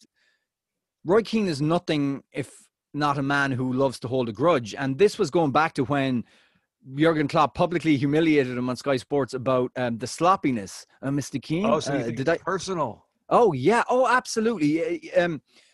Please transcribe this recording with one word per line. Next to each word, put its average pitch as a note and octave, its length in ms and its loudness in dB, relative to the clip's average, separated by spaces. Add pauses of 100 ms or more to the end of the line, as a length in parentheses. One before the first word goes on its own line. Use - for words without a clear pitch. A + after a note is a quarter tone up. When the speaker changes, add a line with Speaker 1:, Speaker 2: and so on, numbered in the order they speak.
(1040)
Speaker 1:
Roy G3+ 180 4
Keane G#3+ 240 -2
is C#3+ 140 -2
nothing D3+ 640 0 (100)
if - 340 -10 (260)
not C#3+ 240 0
a C#3+ 40 -2
man C#3 300 0
who B2+ 200 -2
loves C3 300 0
to - 60 -8
hold B2+ 220 -2
a A2 40 -8
grudge. B2 420 0
And C3+ 220 -4
this G3+ 200 4
was F3+ 140 0
going E3 200 2
back D3+ 220 2
to C3+ 120 -2
when C3+ 380 0 (720)
Jurgen D3+ 320 2
Klopp D3 260 2
publicly E3 440 2
humiliated C#3+ 600 2
him B2 120 -4
on B2 80 -4
Sky C#3 200 -2
Sports C#3 360 -2
about, B2+ 420 0
um, B2 220 -2
the A#2 100 -8
sloppiness. C#3+ 800 0 (160)
Uh, C3+ 100 -6
Mister C#3 280 -6
Keane, E3+ 260 -2
Speaker 2:
Oh, D3+ 140 2
so C#3 140 -4
you C#3+ 60 -2
Speaker 1:
uh, - 40 -4
Speaker 2:
think A#2 140 -6
Speaker 1:
did C3+ 120 -4
Speaker 2:
it's E3 120 -2
Speaker 1:
I - 20 -20
Speaker 2:
personal? E3+ 640 -6 (240)
Speaker 1:
Oh, G#3 240 6
yeah. E3+ 360 2
Oh, B3+ 180 2
absolutely. F3 1080 0
Uh, F3+ 120 4
um, D#3+ 160 -4 (320)